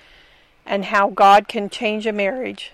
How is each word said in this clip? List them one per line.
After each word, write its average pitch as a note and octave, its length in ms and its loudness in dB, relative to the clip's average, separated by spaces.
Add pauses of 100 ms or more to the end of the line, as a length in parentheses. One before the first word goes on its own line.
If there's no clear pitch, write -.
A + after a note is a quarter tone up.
(640)
and G3+ 200 -4
how G3+ 260 0
God G3+ 380 6
can G3+ 200 -6
change G#3+ 380 -6
a A3 60 -2
marriage." G#3 600 -6